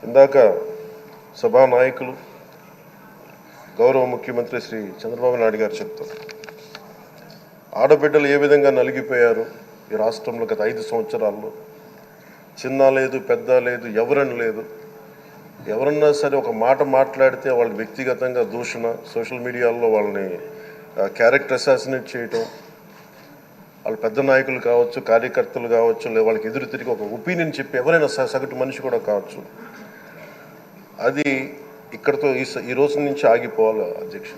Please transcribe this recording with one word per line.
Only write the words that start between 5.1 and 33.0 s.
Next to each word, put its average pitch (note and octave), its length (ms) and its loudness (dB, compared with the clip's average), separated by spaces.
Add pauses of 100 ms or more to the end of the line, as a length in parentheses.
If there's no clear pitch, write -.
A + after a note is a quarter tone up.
నాయుడు A2 200 2
గారు G#2+ 240 -2
చెప్తారు, - 340 -12 (1700)
ఆడబిడ్డలు D3 440 4
ఏ C#3+ 100 2
విధంగా C#3+ 340 6
నలిగిపోయారు B2 760 2 (460)
ఈ G#2+ 40 -4
రాష్ట్రంలో A2+ 560 -4
గత G#2+ 80 -4 (100)
ఐదు A2 120 -8
సంవత్సరాల్లో. G#2+ 680 -4 (1080)
చిన్న C3+ 280 4
లేదు, C3 300 2
పెద్ద A#2 320 -2
లేదు, A#2+ 360 2
ఎవరని B2 520 0
లేదు. A2 260 -4 (1040)
ఎవరన్నా D3 440 2
సరే C#3+ 240 0
ఒక B2 140 -2
మాట A#2+ 320 2
మాట్లాడితే C3 680 2
వాళ్ళు A#2 240 2
వ్యక్తిగతంగా B2 680 -4
దూషణ, A#2 520 -4 (200)
సోషల్ A#2+ 320 -6
మీడియాలో A#2+ 480 0
వాళ్ళని, G2+ 340 -2 (720)
ఆ, G2 60 2
క్యారెక్టర్ B2 460 2
అసాసినేట్ C3 640 -2
చేయటం, A2+ 280 -4 (1400)
వాళ్ళు A2 160 -6
పెద్ద A#2 200 -2
నాయకులు C3+ 400 2
కావచ్చు, A#2+ 400 2
కార్యకర్తలు A#2+ 680 0
కావచ్చు, A2+ 400 2
లేదా A2+ 140 2
వాళ్ళకి A2+ 260 2
ఎదురు - 160 -6
తిరిగి - 260 -8
ఒక A2 120 -4 (140)
ఒపీనియన్ E3+ 420 -4
చెప్పి C3+ 200 -6
ఎవరైనా D3+ 280 2
స-, C3 260 -2
సగటు C3+ 220 -4
మనిషి B2+ 280 -6
కూడా B2 160 -2
కావచ్చు, G2+ 420 -4 (1700)
అది C#3+ 200 0 (680)
ఇక్కడతో C#3+ 400 0
ఈ C3 100 -2
స-, B2+ 260 -8
ఈ - 20 -2
రోజు C#3+ 260 2
నుంచి C#3+ 300 -4